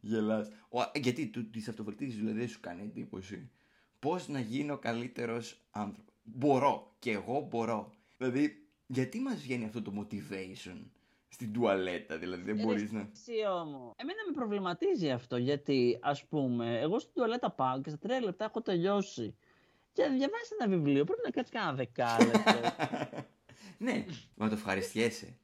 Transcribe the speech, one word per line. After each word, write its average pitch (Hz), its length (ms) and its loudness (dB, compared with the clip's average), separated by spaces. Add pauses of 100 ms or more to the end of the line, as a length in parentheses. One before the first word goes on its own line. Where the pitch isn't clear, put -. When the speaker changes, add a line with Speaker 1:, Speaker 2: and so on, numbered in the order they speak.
Speaker 1:
Γελάς. 107 460 0 (220)
Ο, 120 100 -4 (200)
γιατί 123 280 -2
του, 110 220 -8
τις 110 180 -8
αυτοβελτίωσεις 113 500 -8
δηλαδή 107 220 -2
δεν 120 80 -2
σου - 120 -12
κάνει 87 220 -12
εντύπωση; 98 680 -12 (500)
Πώς 165 280 -4
να 143 120 -4
γίνω 135 380 -4
καλύτερος 120 840 -6 (100)
άνθρωπος; 104 420 -8 (100)
Μπορώ. 131 760 2
Και 117 120 -2
εγώ 113 380 -2
μπορώ. 113 420 -2 (260)
Δηλαδή, 131 500 0 (200)
γιατί 131 320 -2
μας 254 220 -4
βγαίνει 123 240 -4
αυτό 110 160 -6
το 104 180 -8
motivation 95 760 -10 (500)
στην 110 260 -10
τουαλέτα, 92 640 2
δηλαδή 90 260 -6
δεν 214 160 -2
Speaker 2:
Ε, 214 40 0
Speaker 1:
μπορείς 208 280 0
Speaker 2:
ρε, 220 60 -6
Speaker 1:
να - 140 -6
Speaker 2:
εσύ - 200 -16 (300)
όμως. 139 340 -10
Εμένα 359 320 4
με 320 60 2
προβληματίζει 208 760 4
αυτό, 123 260 2
γιατί, 127 640 6
ας 143 240 0
πούμε, 120 540 2
εγώ 160 200 2
στην - 140 -14
τουαλέτα 240 380 2
πάω 131 300 0
και 147 80 -8
στα 151 100 -6
τρία 247 220 -2
λεπτά 208 240 -2
έχω 214 160 -4
τελειώσει. 190 760 0 (580)
Και - 100 2
να 294 120 2
διαβάσεις 403 440 0
ένα 233 180 0
βιβλίο, 143 260 4
πρέπει 453 200 -2
να 359 60 -2
κάτσεις - 240 -4
κάνα 190 200 -2
δεκάλεπτο. 127 680 4 (160)
Speaker 1:
<laughs> - 720 -4 (480)
Ναι, 226 280 -2 (300)
μα 107 120 0
το 110 80 2
ευχαριστιέσαι. 107 880 -2